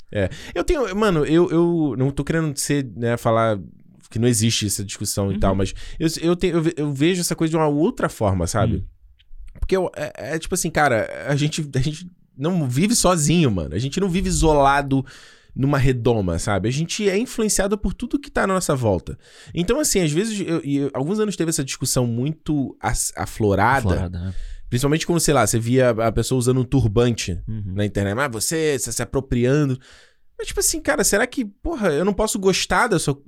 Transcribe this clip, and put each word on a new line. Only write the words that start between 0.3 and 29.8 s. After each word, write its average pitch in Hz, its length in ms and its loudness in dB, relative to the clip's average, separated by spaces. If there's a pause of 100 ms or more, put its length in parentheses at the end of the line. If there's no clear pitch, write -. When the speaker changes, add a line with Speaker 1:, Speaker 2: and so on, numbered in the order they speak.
Speaker 1:
Eu 339 80 -2
tenho, 254 320 0
mano, 190 320 2
eu, 165 240 4
eu 165 480 2
não 135 140 2
tô 139 100 -4
querendo 156 340 -2
ser, 143 380 -2
né, 117 220 -2
falar 113 420 2 (500)
que 110 120 -4
não 120 80 4
existe 113 360 2
essa 101 200 -4
discussão 98 480 -4
e - 20 -2
Speaker 2:
Uhum. 104 60 -2
Speaker 1:
tal, 98 160 4
mas 95 180 -2 (240)
eu, 165 80 0 (160)
eu 170 140 2
tenho, 175 180 0
eu 165 80 2
ve-, 160 140 0
eu 147 160 -2
vejo 165 280 2
essa 170 140 -2
coisa 160 160 0
de 160 60 0
uma 160 100 2
outra 156 420 0
forma, 95 380 0
sabe? 113 300 0
Speaker 2:
Hum. 95 80 -6 (760)
Speaker 1:
Porque - 180 0
eu, 185 200 0
é, 139 400 -8
é - 20 -6
tipo - 160 -6
assim, 180 160 -2
cara, 135 400 2 (160)
a 139 80 0
gente, 147 400 -2
a 127 60 2
gente 156 280 -4 (300)
não 156 300 0
vive 170 260 2
sozinho, 165 560 4
mano. 78 240 -2
A 95 60 -2
gente 135 180 -4
não 196 100 0
vive 185 200 -2
isolado 143 760 2 (500)
numa 139 220 0
redoma, 117 640 2
sabe? 98 300 -2
A 123 40 0
gente 165 380 -2
é 185 80 0
influenciado 214 580 0
por 196 160 -4
tudo 247 280 -4
que - 100 -14
tá 226 160 0
na 196 80 0
nossa 175 220 0
volta. 95 420 -2 (340)
Então, 233 280 0
assim, 285 200 2
às 156 120 2
vezes, 202 340 -2
eu, 160 180 -2
e 139 120 0
eu, 139 180 -2
alguns 160 240 -2
anos 214 160 -2
teve 165 160 -2
essa 156 140 -2
discussão 131 420 -2
muito 135 720 -4
as-, - 360 -2
aflorada, 104 720 2
Speaker 2:
Aflorada, 90 320 -2
né? 92 140 -6 (340)
Speaker 1:
principalmente 143 380 0
quando, 170 140 2
sei 160 120 2
lá, 123 140 4
você 113 140 0
via 123 300 4
a 113 200 0
pessoa 117 300 0
usando 127 200 2
um 127 40 0
turbante 117 840 2
Speaker 2:
Uhum. 107 160 -6 (140)
Speaker 1:
na 104 100 0
internet, 101 320 -2
"Ah, 143 100 0
você, 147 500 -2
você 117 120 -6
se 113 100 -6
apropriando." 131 800 0 (580)